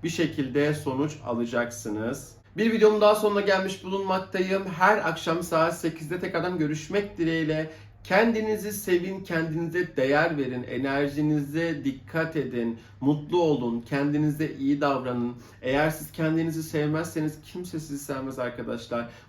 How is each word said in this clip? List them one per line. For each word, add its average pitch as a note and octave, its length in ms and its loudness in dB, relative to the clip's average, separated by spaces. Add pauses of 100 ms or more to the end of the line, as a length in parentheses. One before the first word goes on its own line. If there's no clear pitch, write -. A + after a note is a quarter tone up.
Bir E3 60 -2
şekilde D3 640 0
sonuç D3 380 -2 (140)
alacaksınız. A#2 1080 -4 (220)
Bir A3 140 4
videomun G#3+ 300 8
daha G#3 140 8
sonuna G3+ 260 2
gelmiş F#3+ 420 2
bulunmaktayım. F#3+ 800 -2 (160)
Her G#3 180 6
akşam E3 460 -2
saat E3+ 360 2
sekizde D#3+ 400 -4
tekrardan F3+ 380 -2
görüşmek D#3 600 -2
dileğiyle. D#3+ 540 0 (320)
Kendinizi G#3+ 680 2
sevin, F#3+ 520 -2
kendinize E3 760 -2
değer D3 400 2
verin, B2 260 -4
enerjinize C#3+ 1200 0
dikkat D#3+ 500 -4
edin, A#2+ 420 -2 (240)
mutlu D3+ 400 2
olun, A#2+ 400 2
kendinize D3 720 0
iyi C#3 260 0
davranın. B2 520 0 (280)
Eğer C#3 280 2
siz - 220 -8
kendinizi D#3+ 520 0
sevmezseniz D#3 840 -2
kimse F3+ 340 -8
sizi D3 200 -8
sevmez C3 400 -8
arkadaşlar. A#2+ 720 -6 (200)